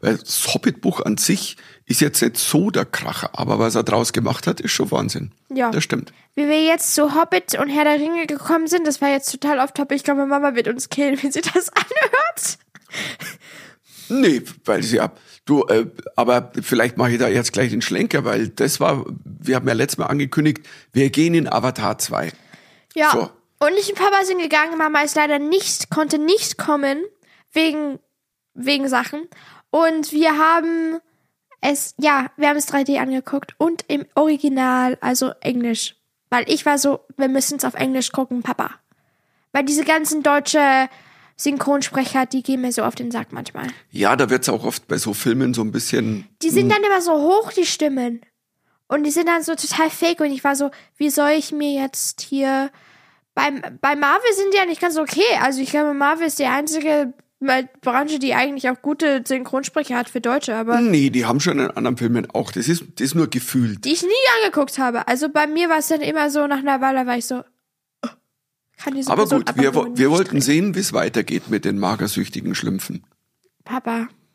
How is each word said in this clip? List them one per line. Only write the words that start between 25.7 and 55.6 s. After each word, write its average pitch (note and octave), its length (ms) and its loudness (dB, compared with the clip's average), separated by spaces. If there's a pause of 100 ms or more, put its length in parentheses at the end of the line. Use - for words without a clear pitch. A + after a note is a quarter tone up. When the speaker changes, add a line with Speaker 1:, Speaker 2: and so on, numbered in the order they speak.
Speaker 2:
konnte D#4 300 0
nicht F4 400 0
kommen, C#4+ 400 0 (540)
wegen, D4+ 460 0 (540)
wegen C4+ 360 -2
Sachen. C4 400 -2 (420)
Und D#4+ 420 2
wir D4+ 240 2
haben E4 600 2 (640)
es, C#4 340 -2
ja, C#4 400 0
wir D4 140 2
haben D4 80 0
es C#4+ 80 -2
drei C#4 180 0
D C#4 140 0
angeguckt C4 580 -4
und E4 320 0
im C#4+ 160 -2 (100)
Original, C4 840 2
also B3+ 300 0 (100)
Englisch. A#3+ 560 -2 (320)
Weil B3 220 0
ich - 160 0
war D4 100 4
so, C#4 300 0 (100)
wir C4+ 120 0
müssen's C4+ 360 -2
auf B3 100 -4
Englisch C4 380 -2
gucken, B3 300 -4
Papa. - 300 -6 (800)
Weil C#4 120 2
diese D4 200 0
ganzen D#4 380 0
deutsche C#4+ 680 4 (460)
Synchronsprecher, C4+ 920 0
die C4 160 -2
gehen C4+ 180 -2
mir B3+ 120 -2
so A#3 100 -2
auf A#3 120 -2
den A#3+ 160 -8
Sack - 220 -8
manchmal. - 340 -12 (240)
Speaker 1:
Ja, G2+ 260 4
da C3 120 4
wird's B2+ 220 2
auch A#2 140 -2
oft - 220 -4
bei - 120 -2
so G#2 160 -4
Filmen B2 400 0
so A#2 80 -2
ein A2 100 -2
bisschen A2+ 560 -2 (140)
Speaker 2:
Die D#4+ 80 2
sind G4 140 4
Speaker 1:
hm. G4 60 4
Speaker 2:
dann G#4 140 2
immer G4 160 2
so E4+ 120 0
hoch, F4 400 2
die F4+ 140 0
Stimmen. B3 540 -2 (680)
Und D4 160 0
die D4 60 0
sind E4 160 0
dann E4+ 160 2
so D#4+ 120 -4
total D#4+ 340 0
fake. E4+ 320 0
Und D4 100 2
ich C4+ 140 -6
war C#4 100 2
so, C#4 160 -2 (280)
wie D4 120 2
soll D4 200 2
ich D4+ 200 0
mir D4 220 -2
jetzt - 480 -4
hier, C4+ 500 -2 (640)
beim, C#4 280 0 (180)
bei C#4+ 160 2
Marvel D#4+ 380 2
sind G4 180 0
die G4+ 60 4
ja F#4+ 80 2
nicht E4 140 -4
ganz E4+ 180 0
okay. D#4 260 0 (160)
Also C4 220 0